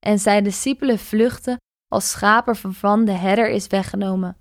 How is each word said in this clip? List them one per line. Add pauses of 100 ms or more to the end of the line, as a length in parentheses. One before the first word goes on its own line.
en
zijn
discipelen
vluchten (300)
als
schapen
waarvan
de
herder
is
weggenomen.